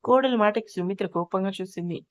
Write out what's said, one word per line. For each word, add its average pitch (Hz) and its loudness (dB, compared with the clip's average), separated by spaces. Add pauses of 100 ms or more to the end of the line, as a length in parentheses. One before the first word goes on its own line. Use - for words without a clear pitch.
కోడలి 254 4
మాటకి 214 2
సుమిత్ర 185 -4
కోపంగా 190 -2
చూసింది. 175 -8 (120)